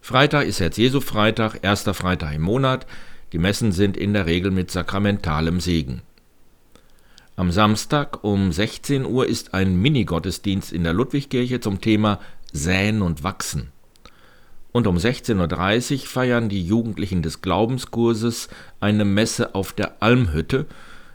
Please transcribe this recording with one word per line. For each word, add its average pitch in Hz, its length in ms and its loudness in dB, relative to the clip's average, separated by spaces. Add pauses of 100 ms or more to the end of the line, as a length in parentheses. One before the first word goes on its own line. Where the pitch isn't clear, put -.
Freitag 143 460 2
ist 101 120 -2
Herz 85 180 0
Jesu 127 220 4
Freitag, 110 640 0
erster 101 320 0
Freitag 87 400 -2
im 76 80 -2
Monat. 127 460 0 (460)
Die 85 40 -2
Messen 101 340 2
sind 98 260 2
in 101 160 0
der 98 120 2
Regel 87 240 2
mit 92 220 0
sakramentalem 90 880 0
Segen. 71 420 -2 (1300)
Am 90 160 0
Samstag 107 720 0
um 98 280 2
sechzehn 113 540 -2
Uhr 127 220 0
ist - 260 -4
ein 92 260 2
Minigottesdienst 95 920 0
in 85 100 -2
der 82 100 0
Ludwigkirche 123 680 -2
zum 101 220 -4
Thema 107 380 2 (320)
Säen 98 520 0
und 78 200 -2
Wachsen. 73 440 -6 (1040)
Und 117 140 2
um 90 120 4
sechzehn 117 380 0
Uhr 85 120 2
dreißig 107 580 0
feiern 123 400 0
die 98 180 -2
Jugendlichen 98 560 0
des 78 200 -4
Glaubenskurses 117 1080 0 (320)
eine 104 240 2
Messe 104 500 0
auf 95 200 -4
der - 280 -4
Almhütte, 117 640 2 (500)